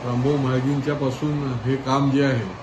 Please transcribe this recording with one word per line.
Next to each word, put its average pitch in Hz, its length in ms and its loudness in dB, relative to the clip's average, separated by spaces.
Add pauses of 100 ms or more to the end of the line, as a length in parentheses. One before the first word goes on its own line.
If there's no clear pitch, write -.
रामभाऊ 123 320 2
म्हाळगींच्यापासून 139 1160 0 (120)
हे 131 120 0
काम 139 340 0
जे 139 140 4
आहे 120 260 0 (120)